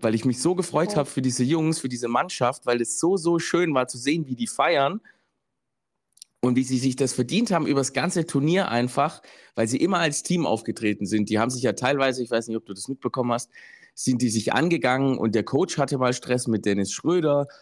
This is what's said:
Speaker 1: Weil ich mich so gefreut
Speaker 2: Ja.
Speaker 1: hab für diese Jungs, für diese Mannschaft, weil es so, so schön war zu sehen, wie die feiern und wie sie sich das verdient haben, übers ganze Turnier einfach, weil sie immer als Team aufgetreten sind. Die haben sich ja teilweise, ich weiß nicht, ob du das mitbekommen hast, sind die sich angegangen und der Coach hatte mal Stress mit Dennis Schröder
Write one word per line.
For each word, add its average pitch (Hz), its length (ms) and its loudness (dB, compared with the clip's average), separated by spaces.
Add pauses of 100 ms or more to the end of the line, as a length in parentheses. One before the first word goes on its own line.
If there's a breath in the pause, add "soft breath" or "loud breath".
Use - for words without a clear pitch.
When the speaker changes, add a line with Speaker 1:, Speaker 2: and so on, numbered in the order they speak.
Speaker 1:
Weil 110 140 0
ich 113 100 -2
mich 123 160 0
so 175 140 2
gefreut 180 380 -2
Speaker 2:
Ja. 180 40 0
Speaker 1:
hab 143 100 0
für - 140 -6
diese 127 220 0
Jungs, 160 360 0
für - 80 -6
diese 123 200 -6
Mannschaft, 127 580 0
weil 120 160 2
es - 180 -4
so, 180 160 2
so 170 220 2
schön 170 380 2
war 127 120 2
zu 127 120 -10
sehen, 147 260 -2
wie 131 80 -6
die 117 140 -4
feiern 151 540 2 (1400 soft breath)
und 123 140 2
wie 131 80 2
sie 131 160 0
sich 131 160 0
das 131 180 0
verdient 160 380 0
haben, 160 160 2
übers 139 260 0
ganze 165 320 0
Turnier 165 440 2
einfach, 123 520 0 (320 loud breath)
weil 113 140 0
sie 123 100 -2
immer 180 220 2
als 156 240 0
Team 170 240 0
aufgetreten 107 580 -2
sind. 104 240 0
Die 107 80 0
haben 117 140 2
sich 127 100 -6
ja 117 120 0
teilweise, 131 500 0
ich 113 80 -6
weiß 117 160 -2
nicht, 113 100 -4
ob 113 80 -8
du 101 80 -10
das 92 140 -14
mitbekommen 123 460 -2
hast, - 180 -6 (420 loud breath)
sind 123 300 0
die 117 60 2
sich 107 220 0
angegangen 135 680 2
und 110 160 0
der 104 80 2
Coach 156 340 0
hatte 139 220 0
mal 123 140 2
Stress 123 340 -2
mit 110 180 0
Dennis 101 260 0
Schröder 147 540 2 (160 loud breath)